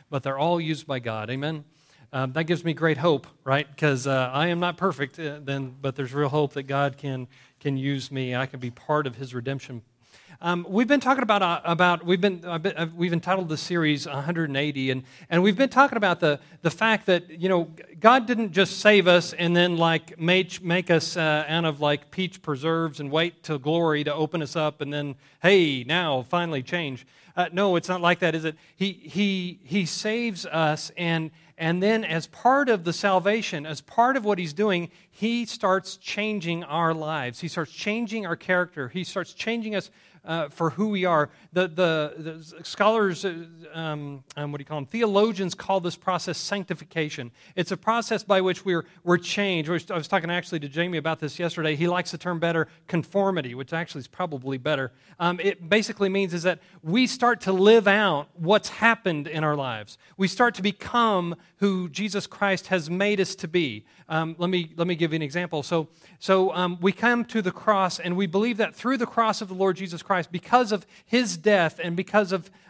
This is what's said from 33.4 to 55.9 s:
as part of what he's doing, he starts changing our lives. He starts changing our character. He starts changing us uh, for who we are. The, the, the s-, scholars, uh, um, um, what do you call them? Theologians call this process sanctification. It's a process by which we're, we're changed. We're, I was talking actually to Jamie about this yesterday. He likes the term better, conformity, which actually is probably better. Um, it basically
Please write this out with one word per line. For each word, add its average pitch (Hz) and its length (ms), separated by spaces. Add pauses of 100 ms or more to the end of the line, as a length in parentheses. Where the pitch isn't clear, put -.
as 156 120
part 254 380
of 220 80
what 202 140
he's 165 140
doing, 175 360 (220)
he 233 340
starts 190 520
changing 180 640
our 160 320
lives. 151 440
He 170 80
starts 160 240
changing 220 540
our 170 100
character. 170 540
He 175 140
starts 170 300
changing 226 420
us 190 160 (340)
uh, 165 240
for 160 220
who 214 180
we 190 160
are. 160 240 (240)
The, 180 140
the, 160 500
the 160 220
s-, 160 140 (140)
scholars, 208 580
uh, 170 200 (280)
um, 147 500 (140)
um, 147 140
what 143 60
do 139 40
you 139 40
call 151 120
them? 139 80
Theologians 202 680
call 196 240
this 175 160
process 180 420
sanctification. 156 920 (240)
It's - 160
a 185 60
process 220 460
by 190 180
which 185 220
we're, 175 220 (180)
we're 175 140
changed. 175 520
We're, 175 100 (100)
I 185 80
was 151 100
talking 170 220
actually 175 320
to 143 80
Jamie 170 280
about 156 220
this 143 200
yesterday. 165 360
He 165 120
likes 175 240
the 175 60
term 175 220
better, 165 280 (200)
conformity, 175 680
which 131 180
actually 160 260
is 123 80
probably 135 500
better. 135 340 (280)
Um, 175 220
it 180 280
basically 208 400